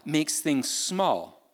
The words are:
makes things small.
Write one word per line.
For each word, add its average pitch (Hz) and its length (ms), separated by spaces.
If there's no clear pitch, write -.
makes 151 340
things 139 300
small. 160 720